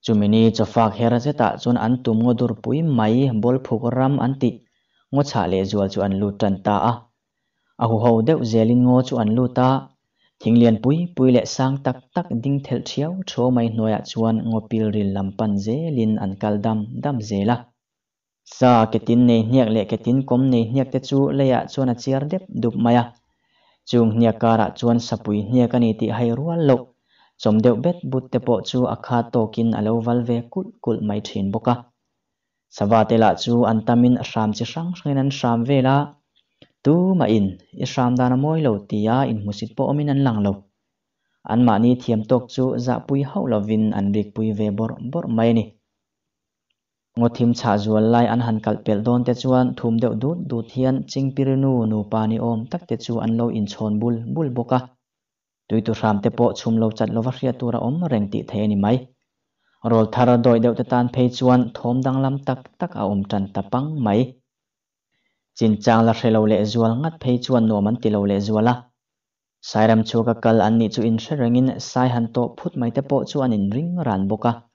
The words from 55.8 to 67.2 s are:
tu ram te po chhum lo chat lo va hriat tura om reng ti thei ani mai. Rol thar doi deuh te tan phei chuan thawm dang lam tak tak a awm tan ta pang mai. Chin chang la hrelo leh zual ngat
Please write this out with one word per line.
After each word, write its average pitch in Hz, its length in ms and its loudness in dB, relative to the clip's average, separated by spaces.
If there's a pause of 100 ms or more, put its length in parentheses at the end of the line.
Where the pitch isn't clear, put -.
tu 113 60 -2 (100)
ram 107 220 2
te 117 140 2
po 120 80 4 (140)
chhum 113 220 -2
lo 113 60 2 (100)
chat 110 180 -2
lo 117 100 0
va 127 120 -2
hriat 123 220 -2
tura 117 280 -4
om 139 80 -2 (160)
reng 104 200 0
ti 110 80 -4 (100)
thei 104 160 -4
ani 104 200 0
mai. 117 120 2 (960)
Rol 113 220 4
thar 123 160 4 (160)
doi 117 180 6
deuh 117 140 2
te 123 140 -4
tan 123 220 2
phei 123 140 2 (100)
chuan 127 240 4 (140)
thawm 123 300 -2
dang 135 180 0
lam 135 120 -2 (120)
tak 127 120 -4 (200)
tak 175 120 -6 (100)
a - 80 -2
awm 101 120 -2 (100)
tan 101 120 -2 (100)
ta 101 80 -4 (100)
pang 131 160 -2 (180)
mai. 104 140 2 (1400)
Chin 110 160 2 (100)
chang 113 240 4
la 113 120 4
hrelo 110 220 2 (100)
leh 107 200 2
zual 113 300 0
ngat 160 200 -6